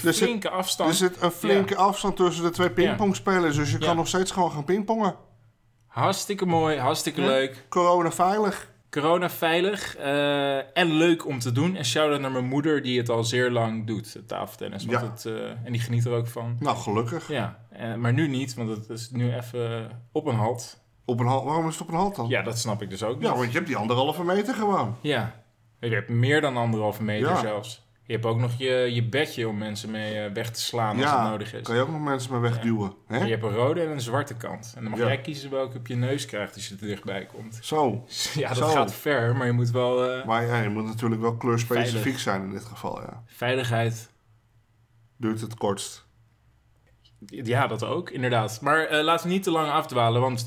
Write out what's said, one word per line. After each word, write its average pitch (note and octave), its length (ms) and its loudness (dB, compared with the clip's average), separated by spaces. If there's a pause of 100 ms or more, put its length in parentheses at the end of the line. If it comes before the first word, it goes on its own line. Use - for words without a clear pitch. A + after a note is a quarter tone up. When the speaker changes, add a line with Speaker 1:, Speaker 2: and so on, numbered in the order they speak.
Speaker 1:
er E3 100 4
zit, - 20 0
Speaker 2:
flinke A3 340 2
afstand. F#3 400 0
Speaker 1:
er F3 60 4
zit F#3 260 2
een F3 100 4
flinke G3 420 2
Speaker 2:
Ja. F#3 60 0
Speaker 1:
afstand G3 360 2
tussen E3+ 280 2
de E3+ 60 2
twee F3+ 180 2
Speaker 2:
Ja. E3+ 60 0
Speaker 1:
pingpongspelers. F3+ 840 2
Dus D3 160 2
je A2+ 80 0
Speaker 2:
Ja. D3+ 60 0
Speaker 1:
kan E3+ 100 4
nog E3 120 2
steeds F#3 240 0
gewoon F3 200 2
gaan D3 120 -4
pingpongen. G3+ 520 0 (720)
Speaker 2:
Hartstikke F#3+ 580 -2
mooi, D#3+ 340 2
hartstikke C#3+ 420 0
Speaker 1:
Ja. C3+ 60 4
Speaker 2:
leuk. C3+ 420 2
Speaker 1:
Corona F3 420 4
veilig. F#3+ 600 0 (160)
Speaker 2:
Corona E3+ 400 2
veilig, F3+ 680 0
eh, C#3 800 0
en F3+ 140 4
leuk E3 340 4
om C#3 140 -4
te B2 120 -2
doen. D#3+ 240 2
En D#3 100 -4
shout-out D3 360 2
naar C3 100 -2
mijn B2+ 140 0
moeder, C#3+ 360 2
die B2 180 0
het A#2+ 100 0
al A#2 140 2
zeer B2 280 2
lang A2+ 360 0
doet, A2 260 -6
het - 140 -16
tafeltennis. G2+ 580 -8
Want A#2+ 160 0
Speaker 1:
Ja. A#2 100 -6
Speaker 2:
het, - 140 -14
eh, A2 240 -6 (160)
en B2 60 -8
die A#2 100 -2
geniet A#2+ 240 0
er A#2+ 60 0
ook A#2 160 0
van. A#2+ 320 -6
Speaker 1:
Nou, C#3 180 0
gelukkig. A#2 500 -2
Speaker 2:
Ja, B2+ 320 -4 (100)
eh, A2+ 260 -8
maar A#2+ 180 2
nu D#3 140 4
niet, C3 260 -2
want A#2 160 -4
het A2 200 -6
is A#2 220 -10
nu A#2+ 220 0
even A#2 560 -6 (220)
op D3+ 140 -2
een - 100 2
halt. - 480 -2 (240)
Speaker 1:
Op A#2+ 120 0
een A#2+ 80 4
halt? C3+ 160 2
Waarom D#3+ 240 0
is D#3 60 -2
het - 80 -10
op E3 120 -8
een E3 60 0
halt G3 160 0
dan? A#2 120 -4
Speaker 2:
Ja, A#2 140 0
dat A2+ 180 -4
snap G#2+ 220 -2
ik G2 80 -8
dus F#2+ 140 -6
ook B2+ 180 -2
Speaker 1:
Ja, A3+ 80 0
Speaker 2:
niet. C3 80 2
Speaker 1:
want B2 140 0
je B2+ 60 -6
hebt E3+ 100 -2
die B2 100 -2
anderhalve C3 460 0
meter G3+ 300 0
gewoon. F#3+ 480 0
Speaker 2:
Ja, B2+ 320 -2 (460)
je A#2+ 140 -4
hebt G2+ 160 -2
meer B2+ 320 4
dan C3+ 160 0
anderhalve A2 460 0
meter G#2+ 260 0
Speaker 1:
Ja. F3 100 2
Speaker 2:
zelfs. G#2+ 440 -6 (200)
Je A#2+ 100 -6
hebt A2+ 120 -2
ook A2+ 140 2
nog A#2+ 180 0
je, C3 100 -2 (260)
je A#2 160 0
bedje C3 380 0
om G#2+ 100 -2
mensen G#2+ 340 -6
mee, G#2+ 340 -4
eh, G2+ 80 -6
weg A2+ 180 -4
te - 100 -8
slaan A2 340 0
als C3 100 2
Speaker 1:
Ja, C#3+ 160 4
Speaker 2:
het A2 100 2
nodig G#2 220 -6
is. A2 80 -10
Speaker 1:
kan A#2 140 -2
je B2 60 4
ook C#3 100 0
nog D#3 100 -4
mensen C3+ 300 -2
mee A#2+ 100 0
Speaker 2:
Ja. A#2+ 80 2
Speaker 1:
wegduwen, A2+ 440 0 (140)
hè? A2 120 -4
Speaker 2:
En F#3+ 60 2
je A2+ 60 0
hebt A2 120 0
een G#2 120 -2
rode C#3+ 260 2
en D#3+ 80 0
een C#3+ 120 -6
zwarte A#2+ 340 -2
kant. - 400 -10
En - 60 -14
dan A2 100 -6
mag A2+ 80 -4
Speaker 1:
Ja. A#2 60 2
Speaker 2:
jij C3 160 2
kiezen C#3 300 -10
welke C3 260 -4
op A#2+ 100 -12
je B2+ 80 -6
neus C3 300 0
krijgt G#2 300 -6
als G2 120 -10
je G2+ 120 -12
er G#2+ 80 -8
dichtbij G2 380 -6
komt. A2+ 360 -14
Speaker 1:
Zo. C3 520 0
Speaker 2:
<laughs> - 200 -6
Ja, C#3 140 -2
dat A#2+ 100 -4
Speaker 1:
Zo. D3+ 100 2
Speaker 2:
gaat C#3+ 260 2
ver, A#2+ 420 0
maar B2+ 100 0
je A#2+ 60 2
moet A#2+ 200 2
wel, B2+ 400 2
eh, B2+ 140 -6
Speaker 1:
Maar A#2 200 2
ja, A#2+ 160 2
je G#2 80 0
moet G#2+ 160 -2
natuurlijk A2 360 -2
wel A#2 160 2
kleurspecifiek A#2 640 0
Speaker 2:
veilig. B2+ 180 -2
Speaker 1:
zijn F#2+ 240 -2
in F#2+ 60 -6
dit G2+ 160 -10
geval, - 360 -8
ja. - 240 -14
Speaker 2:
Veiligheid. A#2+ 840 -2 (1080)
Speaker 1:
Duurt A2 240 -2
het A2 140 -8
kortst. - 480 -4 (1200)
Speaker 2:
Ja, A#2+ 400 -2
dat A2 160 -4
ook, D3+ 260 -4
inderdaad. A#2+ 520 -2
Maar, D3 240 4
eh, D3+ 180 2
laten E3 240 2
we F3+ 60 2
niet F#3+ 100 0
te F#3 80 0
lang D#3 180 2
afdwalen, B2 520 2
want B2 260 0